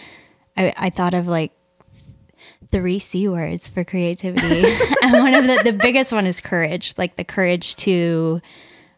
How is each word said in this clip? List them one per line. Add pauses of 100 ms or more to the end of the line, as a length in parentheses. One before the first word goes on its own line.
(580)
I,
I
thought
of,
like, (1200)
three
C
words
for
creativity. (140)
<laughs>
And
one
of
the,
the
biggest
one
is
courage,
like,
the
courage
to, (560)